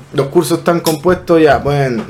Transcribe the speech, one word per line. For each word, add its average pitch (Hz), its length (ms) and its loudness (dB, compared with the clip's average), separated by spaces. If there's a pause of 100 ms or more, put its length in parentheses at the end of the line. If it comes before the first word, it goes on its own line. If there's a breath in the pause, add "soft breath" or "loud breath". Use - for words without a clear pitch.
(120)
los 143 140 -2
cursos 165 320 0
están 170 220 0
compuestos 165 600 0
ya, 143 180 4
bueno, 131 520 -2